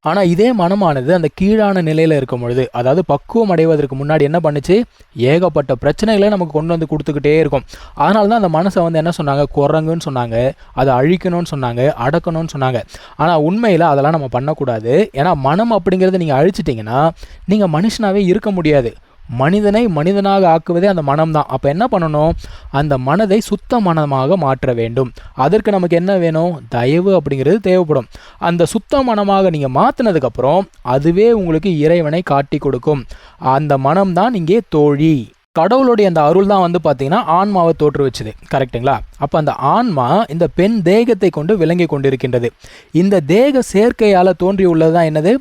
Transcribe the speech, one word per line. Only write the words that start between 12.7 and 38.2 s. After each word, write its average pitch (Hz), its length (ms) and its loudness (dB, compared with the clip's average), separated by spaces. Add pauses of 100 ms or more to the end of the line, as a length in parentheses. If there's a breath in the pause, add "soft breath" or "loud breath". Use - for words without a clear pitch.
ஆனா 170 120 2 (120)
உண்மையில 190 460 2
அதெல்லாம் 143 240 2
நம்ம 135 180 -6
பண்ணக்கூடாது. 127 580 -2 (280)
ஏன்னா 175 120 2 (140)
மனம் 220 320 0
அப்படிங்கிறத 185 440 0
நீங்க 143 180 0
அழிச்சிட்டீங்கன்னா 139 600 -2 (520 loud breath)
நீங்க 208 140 2 (100)
மனுஷனாவே 202 460 0 (100)
இருக்க 214 260 -2
முடியாது. 147 320 2 (500 soft breath)
மனிதனை 202 400 2 (160)
மனிதனாக 196 460 0 (100)
ஆக்குவதே 170 380 0
அந்த 175 180 -2
மனம்தான். 151 440 0
அப்ப 131 200 -4
என்ன 202 180 -2
பண்ணணும்? 160 420 0 (460 loud breath)
அந்த 151 140 0 (120)
மனதை 190 320 0 (120)
சுத்த 233 360 -2
மனமாக 147 560 0
மாற்ற 131 380 -2
வேண்டும். 117 340 -2 (300 loud breath)
அதற்கு 202 320 2
நமக்கு 175 260 0
என்ன 190 120 0 (100)
வேணும்? 165 340 0 (180)
தயவு 156 440 0
அப்படிங்கிறது 147 480 0
தேவைப்படும். 151 420 0 (400 loud breath)
அந்த 170 240 0
சுத்த 269 360 -2
மனமாக 196 460 2
நீங்க 143 220 -2
மாத்துனதுக்கு 202 540 0
அப்புறம் 151 360 0 (280)
அதுவே 170 340 2 (100)
உங்களுக்கு 170 320 -2 (140)
இறைவனை 165 360 2 (120)
காட்டி 139 320 -2
கொடுக்கும். 131 400 -2 (500 loud breath)
அந்த 147 220 -2 (100)
மனம்தான் 190 540 0
இங்கே 175 180 0 (160)
தோழி. 147 400 2 (420)
கடவுளுடைய 220 520 2
அந்த 165 180 0
அருள் 190 240 2
தான் 196 120 2
வந்து 175 200 -2
பாத்தீங்கன்னா 143 340 0 (160)
ஆன்மாவை 180 480 2
தோற்றுவிச்சுது. 139 500 -2 (200)